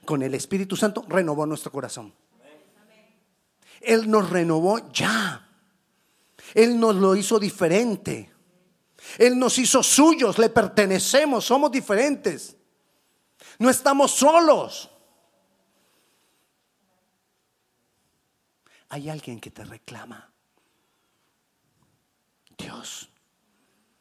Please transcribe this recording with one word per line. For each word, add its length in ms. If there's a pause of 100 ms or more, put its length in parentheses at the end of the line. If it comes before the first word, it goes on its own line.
con 180
el 120
Espíritu 400
Santo, 320
renovó 380
nuestro 260
corazón. 420 (1700)
Él 300
nos 200
renovó 640
ya. 580 (1040)
Él 260
nos 160
lo 200
hizo 240
diferente. 920 (840)
Él 200
nos 200
hizo 260
suyos, 540
le 120
pertenecemos, 960
somos 260
diferentes. 840 (1040)
No 100
estamos 420
solos. 800 (4000)
Hay 200
alguien 300
que 120
te 140
reclama. 680 (2250)
Dios. 520 (920)